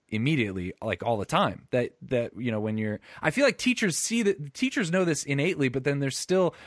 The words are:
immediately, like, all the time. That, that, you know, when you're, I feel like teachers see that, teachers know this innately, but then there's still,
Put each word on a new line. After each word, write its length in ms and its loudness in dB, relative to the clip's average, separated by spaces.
immediately, 640 0
like, 220 -2
all 140 2
the 80 -4
time. 460 0
That, 200 0
that, 340 -2
you 140 -4
know, 100 -2
when 160 -2
you're, 240 -4
I 100 -2
feel 120 2
like 140 4
teachers 400 0
see 260 0
that, 300 -2
teachers 360 -2
know 140 2
this 220 0
innately, 420 2
but 160 -2
then 160 0
there's 180 -2
still, 380 2